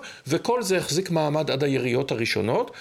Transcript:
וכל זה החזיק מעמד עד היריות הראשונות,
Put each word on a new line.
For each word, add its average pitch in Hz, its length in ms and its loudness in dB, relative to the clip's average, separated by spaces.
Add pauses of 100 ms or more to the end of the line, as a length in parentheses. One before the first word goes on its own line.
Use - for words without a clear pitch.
(280)
וכל 220 360 2
זה 185 140 2
החזיק 175 340 -2
מעמד 151 400 2
עד 139 120 0
היריות 131 480 0
הראשונות, 123 680 0